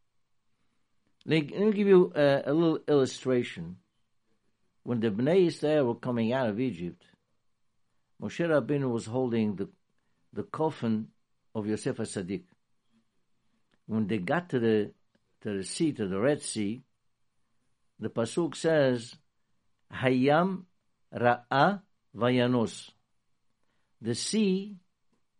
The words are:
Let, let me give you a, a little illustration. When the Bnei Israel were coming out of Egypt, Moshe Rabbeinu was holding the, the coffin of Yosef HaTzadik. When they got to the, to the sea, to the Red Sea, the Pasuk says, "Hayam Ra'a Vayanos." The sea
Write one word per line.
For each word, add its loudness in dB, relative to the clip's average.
Let, 0
let -4
me 4
give 0
you 8
a, 4
a 0
little 2
illustration. 0
When -2
the 0
Bnei 2
Israel 0
were 0
coming -2
out 0
of -4
Egypt, -6
Moshe -4
Rabbeinu 0
was -4
holding 0
the, -8
the -6
coffin -4
of -6
Yosef -4
HaTzadik. -8
When -2
they -2
got -4
to -2
the, 2
to -6
the -6
sea, -4
to -6
the -4
Red 0
Sea, -6
the -8
Pasuk -2
says, 0
"Hayam 2
Ra'a 2
Vayanos." 0
The -4
sea -2